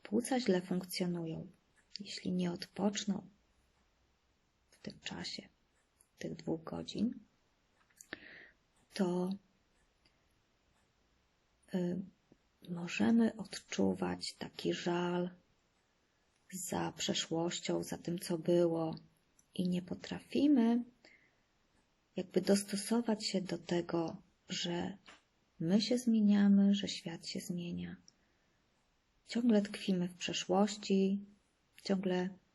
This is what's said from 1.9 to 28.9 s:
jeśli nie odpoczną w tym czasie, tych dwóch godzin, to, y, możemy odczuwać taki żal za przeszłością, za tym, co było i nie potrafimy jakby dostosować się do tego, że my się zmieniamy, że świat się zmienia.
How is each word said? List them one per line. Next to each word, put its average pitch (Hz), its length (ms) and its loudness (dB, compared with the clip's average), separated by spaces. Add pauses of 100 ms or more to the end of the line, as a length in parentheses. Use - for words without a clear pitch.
jeśli 196 320 -8
nie 180 200 0
odpoczną - 760 -4 (1400)
w - 80 -20
tym - 220 -14
czasie, - 480 -10 (680)
tych 165 180 -8
dwóch 160 280 -6
godzin, 175 560 -4 (1700)
to, 180 360 0 (2500)
y, 180 280 0 (640)
możemy 220 680 2
odczuwać 185 960 -2
taki - 420 -4
żal 175 560 0 (1200)
za 170 400 -4
przeszłością, 170 920 -2
za 175 160 -6
tym, 175 200 -4
co 170 200 -4
było 165 580 2 (580)
i 180 140 0
nie 180 140 0
potrafimy 240 1000 2 (1300)
jakby 185 240 0
dostosować 208 880 0
się 185 140 -2
do 190 180 -6
tego, 170 580 -2 (320)
że 175 480 -4 (640)
my 180 200 4
się 247 180 2
zmieniamy, 202 760 6
że 196 140 -2
świat - 380 -8
się 190 140 -6
zmienia. 175 560 -8 (1300)